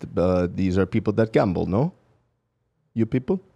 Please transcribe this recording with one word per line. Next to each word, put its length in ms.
uh, 360
these 240
are 80
people 280
that 200
gamble, 320
no? 280
You 120
people? 360